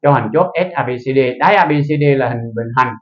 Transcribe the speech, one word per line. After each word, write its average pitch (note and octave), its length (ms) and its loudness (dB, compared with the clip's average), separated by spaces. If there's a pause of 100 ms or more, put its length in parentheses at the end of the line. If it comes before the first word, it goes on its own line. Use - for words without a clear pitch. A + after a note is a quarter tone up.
Cho D3 100 2
hình A2 220 0
chốt F3 260 0
S F3+ 140 -2
A C#3 100 -4
B A#2+ 60 -4
C B2+ 260 -4
D. C3+ 40 4 (200)
Đáy F#3 160 4
A E3+ 100 4
B D3+ 60 -2
C D3 180 0 (100)
D C#3+ 180 4
là B2 120 0
hình A#2 260 -8
bình A#2 120 -6 (100)
hành. B2 240 2